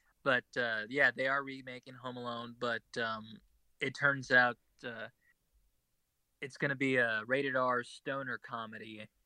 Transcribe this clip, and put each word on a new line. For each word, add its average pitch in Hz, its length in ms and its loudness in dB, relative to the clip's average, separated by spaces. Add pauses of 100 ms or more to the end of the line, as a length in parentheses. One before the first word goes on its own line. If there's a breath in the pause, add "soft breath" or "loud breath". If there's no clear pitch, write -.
(240)
But, 127 200 2 (140)
uh, 113 320 0
yeah, 135 260 4
they 131 120 0
are 139 160 0
remaking 131 500 -12
Home 123 240 -8
Alone, 120 420 -6
but, 120 220 0 (160)
um, 110 420 -4 (400)
it 131 140 -4
turns 139 380 0
out, 123 260 6 (260)
uh, 113 240 -8 (1300)
it's 139 160 -10
gonna 143 180 0
be 131 200 2
a 117 320 4
rated 131 280 2
R 127 280 4
stoner 131 560 -6
comedy 110 680 -10 (180)